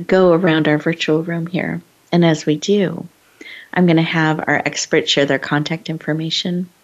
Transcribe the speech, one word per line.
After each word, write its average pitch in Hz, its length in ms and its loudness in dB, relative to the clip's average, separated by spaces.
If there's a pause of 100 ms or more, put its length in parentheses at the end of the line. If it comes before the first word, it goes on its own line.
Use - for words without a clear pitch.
go 185 260 6
around 160 340 2
our 151 120 2
virtual 160 420 -2
room 170 240 -4
here. 170 340 -6 (320)
And 175 140 4
as 156 220 2
we 151 80 2
do, 190 520 -2 (680)
I'm 180 120 2
gonna 160 160 4
have 160 380 0
our - 260 -2
experts - 460 -2
share 143 160 2
their 135 100 0
contact 151 520 -4
information 160 800 -4 (140)